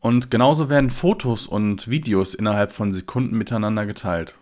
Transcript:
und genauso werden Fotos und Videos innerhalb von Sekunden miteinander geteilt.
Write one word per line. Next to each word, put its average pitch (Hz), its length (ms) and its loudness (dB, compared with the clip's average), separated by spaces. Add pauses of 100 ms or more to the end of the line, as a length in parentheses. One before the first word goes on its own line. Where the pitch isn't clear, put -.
und 123 300 2
genauso 139 400 4
werden 139 180 4
Fotos 131 580 0
und 104 440 -2
Videos 113 420 0
innerhalb 104 400 0
von 101 220 -2
Sekunden 113 420 -4
miteinander 107 480 -2
geteilt. 90 580 -6